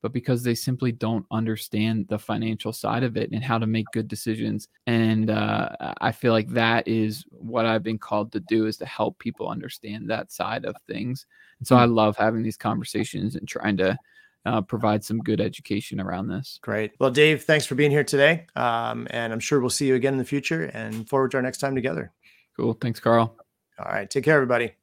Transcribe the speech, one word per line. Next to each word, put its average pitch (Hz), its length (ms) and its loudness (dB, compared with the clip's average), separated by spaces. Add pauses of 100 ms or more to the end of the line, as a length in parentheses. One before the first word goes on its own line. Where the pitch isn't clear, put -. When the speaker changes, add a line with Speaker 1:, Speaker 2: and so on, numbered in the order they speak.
Speaker 1:
but 117 120 -6
because 123 280 0
they 120 140 2
simply 127 360 -2
don't 113 380 -2
understand 110 760 -2
the 107 100 -2
financial 110 560 -4
side 113 300 0
of 117 140 -2
it 110 140 -4
and 110 120 -4
how 113 160 0
to 113 80 0
make 110 260 0
good 110 140 -2
decisions. 110 600 -6 (200)
And, 113 420 2
uh, 107 400 0 (320)
I 117 100 2
feel 117 220 2
like 110 160 2
that 117 380 2
is 110 420 0
what 113 380 -2
I've 110 160 2
been 113 160 -4
called 104 320 -4
to 107 80 -4
do, 110 260 2
is 110 120 -2
to - 100 -10
help - 320 -2
people - 280 -6
understand 107 600 -10
that - 220 -4
side 104 340 -4
of 104 100 -6 (120)
things. - 400 -8 (320)
And - 80 -10
so 131 80 8
Speaker 2:
Hmm. 123 60 10
Speaker 1:
I 120 40 8
love 110 320 4
having 113 240 2
these 110 160 -4
conversations 107 760 -4
and - 120 -8
trying 101 300 -2
to, 95 180 2 (520)
uh, 113 140 2
provide 107 420 0
some 113 160 -4
good 107 200 0
education - 600 -4
around 95 280 -4
this. 107 340 -8
Speaker 2:
Great. 107 340 -4
Well, 131 140 4
Dave, 147 320 6
thanks 151 240 2
for 131 80 -4
being 147 160 4
here 143 120 4
today. 151 520 4
Um, 117 560 -2
and 117 200 -4
I'm 113 80 -4
sure 143 200 2
we'll 123 100 2
see 139 180 0
you 131 60 6
again 135 220 2
in - 20 0
the 127 80 -2
future, 151 380 -2 (100)
and 110 340 -10
forward 135 220 2
to 139 80 -2
our 127 60 0
next 127 160 -6
time 139 160 -2
together. 123 360 -4 (460)
Speaker 1:
Cool. 117 160 0
Thanks, 113 260 -4
Carl. 117 380 4 (400)
Speaker 2:
All - 140 -8
right. 101 180 -4
Take 135 140 -2
care, 156 100 6
everybody. 120 380 2 (120)